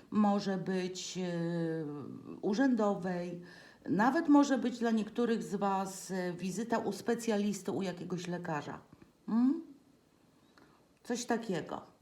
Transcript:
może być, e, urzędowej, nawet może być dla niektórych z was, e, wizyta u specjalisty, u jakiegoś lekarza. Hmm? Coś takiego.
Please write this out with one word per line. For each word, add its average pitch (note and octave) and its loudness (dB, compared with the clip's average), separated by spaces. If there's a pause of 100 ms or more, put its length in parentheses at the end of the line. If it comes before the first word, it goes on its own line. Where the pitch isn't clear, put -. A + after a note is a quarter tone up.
(120)
może G3+ 2
być, F#3 -4
e, F#3 -2 (1200)
urzędowej, F#3+ 2 (480)
nawet C4 4
może C#4+ 8
być A3 -2
dla A#3 2
niektórych A3 0
z E3 -4
was, F#3+ -2
e, F3+ -2
wizyta G#3+ -2
u G#3+ -2
specjalisty, G#3 -2
u F#3+ -2
jakiegoś F3 -4
lekarza. E3+ -6 (460)
Hmm? B3+ 4 (1400)
Coś A#3+ -4
takiego. G3 -4 (200)